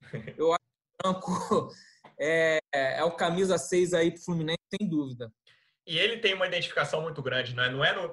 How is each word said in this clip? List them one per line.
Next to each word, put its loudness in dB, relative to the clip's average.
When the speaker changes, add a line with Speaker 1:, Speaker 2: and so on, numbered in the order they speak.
Speaker 1:
<laughs> -12
Speaker 2:
Eu 4
acho 2
que -20
o -8
Branco 0
<laughs> -20
é, 2
é 0
o 2
camisa 0
seis 2
aí 4
pro -18
Fluminense, -2
sem -2
dúvida. -4
Speaker 1:
E -2
ele 2
tem 2
uma 0
identificação -2
muito -6
grande, -2
não 0
é? 2
Não 0
é 4
no, -4